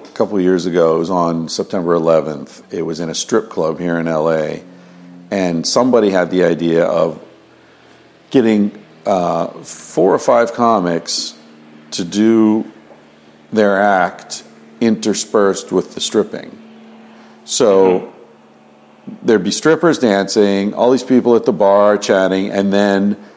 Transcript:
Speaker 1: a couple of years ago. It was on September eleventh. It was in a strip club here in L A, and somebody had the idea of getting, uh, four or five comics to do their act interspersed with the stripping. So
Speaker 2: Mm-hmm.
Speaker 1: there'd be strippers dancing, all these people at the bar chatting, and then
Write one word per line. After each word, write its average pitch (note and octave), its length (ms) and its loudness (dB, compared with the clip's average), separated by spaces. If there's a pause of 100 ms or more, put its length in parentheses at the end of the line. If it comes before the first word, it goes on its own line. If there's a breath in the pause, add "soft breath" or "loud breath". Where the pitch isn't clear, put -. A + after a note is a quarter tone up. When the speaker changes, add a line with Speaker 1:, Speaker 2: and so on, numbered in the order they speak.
Speaker 1:
a - 60 -20
couple G#2 280 -4
of F#2 60 0
years F2+ 240 2
ago. E2+ 300 2
It - 20 0
was E2 100 -4
on E2+ 400 -2
September F2 460 -4
eleventh. D#2 640 -2 (100)
It E2+ 120 -6
was D#2+ 160 -8
in E2 100 -6
a D#2 60 -8
strip - 340 -2
club D#2+ 300 -4
here E2+ 180 -2
in E2 100 -4
L D#2+ 240 0
A, D#2 300 -4 (720 loud breath)
and F2 340 -2
somebody A#2+ 460 2
had F2+ 180 0
the F2+ 140 0
idea E2+ 420 0
of E2+ 340 -2 (1080 soft breath)
getting, A2 480 2 (300)
uh, F2 400 -2 (160)
four - 500 -2
or D3 60 2
five A#2 340 2
comics F#2+ 800 -2 (580)
to G2+ 120 -8
do A2 680 2 (800)
their G2+ 300 2
act F#2+ 600 -2 (380)
interspersed G#2+ 920 0
with F#2 240 -2
the - 60 -10
stripping. - 500 -4 (920 loud breath)
So F#2+ 540 4
Speaker 2:
Mm-hmm. - 1300 -20
Speaker 1:
there'd G#2 180 2
be G2 80 -4
strippers D#3+ 480 0
dancing, G2+ 720 0
all A2+ 180 2
these B2 120 0
people A#2+ 320 2
at A2+ 100 0
the A#2+ 80 0
bar G2+ 440 4
chatting, F#2+ 540 0
and G2+ 220 0
then G#2 420 2 (220 loud breath)